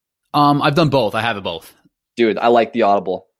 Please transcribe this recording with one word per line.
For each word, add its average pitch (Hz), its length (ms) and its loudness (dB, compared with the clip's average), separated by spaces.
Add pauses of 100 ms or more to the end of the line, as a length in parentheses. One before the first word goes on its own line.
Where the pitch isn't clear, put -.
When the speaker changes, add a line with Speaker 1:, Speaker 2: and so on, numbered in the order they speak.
(340)
Speaker 1:
Um, 143 280 2
I've 147 120 0
done 160 140 2
both. 120 260 -2
I 110 60 -4
have 113 160 -4
it 95 80 -12
both. 87 300 -12 (420)
Speaker 2:
Dude, 110 220 0
I 117 100 0
like 117 240 2
the 113 100 -2
Audible. 95 440 -2 (140)